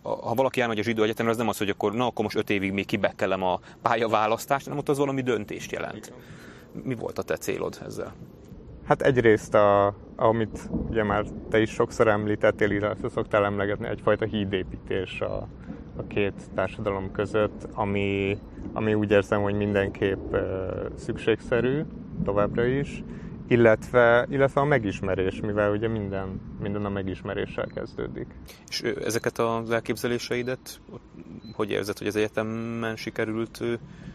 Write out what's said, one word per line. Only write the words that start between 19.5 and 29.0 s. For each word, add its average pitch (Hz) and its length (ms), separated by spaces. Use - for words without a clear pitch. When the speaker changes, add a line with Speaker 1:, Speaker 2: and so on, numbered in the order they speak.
Speaker 2:
mindenképp, 98 800
ö, 95 340
szükségszerű 117 840
továbbra 101 400
is, 135 380
illetve, 117 840
illetve 139 300
a 139 40
megismerés, 95 760
mivel 104 300
ugye 107 180
minden, 98 520
minden 104 240
a 104 60
megismeréssel 98 840
kezdődik. - 520
Speaker 1:
És, - 140
ö, - 220